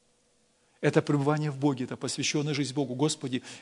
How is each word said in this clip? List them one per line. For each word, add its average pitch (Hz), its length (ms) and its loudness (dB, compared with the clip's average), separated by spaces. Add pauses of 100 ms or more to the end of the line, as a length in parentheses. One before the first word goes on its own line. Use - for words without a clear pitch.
(800)
Это 147 220 4
пребывание 151 480 2
в 135 80 -8
Боге, 135 260 2
это 120 120 -6
посвященная 143 580 -2
жизнь 131 200 -2
Богу. 131 200 -2
"Господи, 131 480 -2 (200)